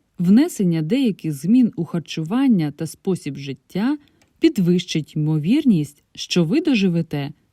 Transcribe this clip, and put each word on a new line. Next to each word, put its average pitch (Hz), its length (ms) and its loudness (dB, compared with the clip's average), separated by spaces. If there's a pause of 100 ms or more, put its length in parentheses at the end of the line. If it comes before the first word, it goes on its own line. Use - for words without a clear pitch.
(180)
внесення 185 640 2
деяких 190 500 -2
змін 196 440 2
у 175 80 -4
харчування 170 880 -2
та 156 160 -8
спосіб 151 500 -6
життя 180 640 -6 (400)
підвищить 175 800 0
ймовірність, 156 880 0 (100)
що - 300 -2
ви 214 160 0
доживете 170 720 -2 (200)